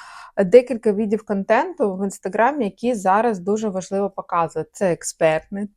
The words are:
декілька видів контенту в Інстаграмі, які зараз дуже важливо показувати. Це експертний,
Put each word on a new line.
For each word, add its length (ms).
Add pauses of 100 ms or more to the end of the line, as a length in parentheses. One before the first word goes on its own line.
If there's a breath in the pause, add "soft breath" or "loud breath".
(440 loud breath)
декілька 480
видів 320
контенту 720
в 80
Інстаграмі, 600
які 300
зараз 440
дуже 300
важливо 420
показувати. 640
Це 200
експертний, 840